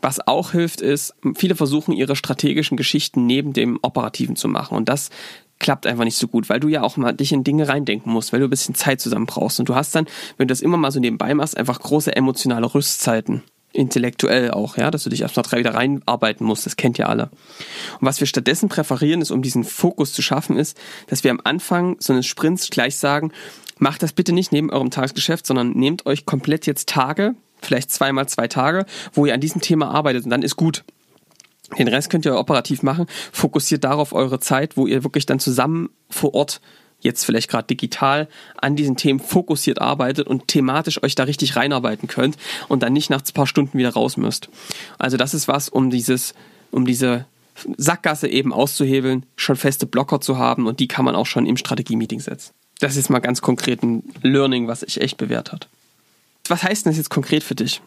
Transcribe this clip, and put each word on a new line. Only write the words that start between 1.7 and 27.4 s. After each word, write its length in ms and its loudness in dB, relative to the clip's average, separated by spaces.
ihre 240 0
strategischen 580 0
Geschichten 500 0
neben 280 2
dem 300 0
Operativen 520 -2
zu 140 -2
machen. 260 -2
Und 140 0
das 220 -2
klappt 280 0
einfach 160 0
nicht 140 0
so 100 -2
gut, 220 0
weil 100 2
du 80 0
ja 160 2
auch 140 -2
mal 160 0
dich 180 0
in 140 2
Dinge 240 2
reindenken 420 0
musst, 220 0
weil 80 4
du 60 4
ein 40 0
bisschen 240 -2
Zeit 240 0
zusammen 280 -2
brauchst. 320 -2
Und 100 0
du 60 2
hast 200 0
dann, 100 2
wenn 140 2
du 20 2
das 100 -2
immer 140 2
mal 160 0
so 80 -2
nebenbei 340 0
machst, 220 0
einfach 240 -2
große 360 0
emotionale 580 0
Rüstzeiten. 680 0
Intellektuell 760 2
auch, 260 -4
ja, 140 2
dass 120 -4
du 60 -4
dich 120 -2
erstmal 220 -2
drei 160 0
wieder 140 0
reinarbeiten 760 0
musst, 180 -2
das 120 -6
kennt 200 0
ihr 120 2
alle. 200 0
Und 80 2
was 120 0
wir 60 2
stattdessen 440 0
präferieren, 520 0
ist, 80 -2
um 120 0
diesen 240 0
Fokus 480 0
zu 80 -4
schaffen, 360 0
ist, 220 -2
dass 160 -4
wir 80 6
am 120 -2
Anfang 560 0
so 140 0
eines 120 2
Sprints 440 -2
gleich 260 -2
sagen, 360 0
macht 240 2
das 120 0
bitte 180 2
nicht 200 2
neben 200 2
eurem 180 0
Tagesgeschäft, 560 -2
sondern 260 2
nehmt 340 0
euch 200 -2
komplett 400 0
jetzt 240 -2
Tage, 460 0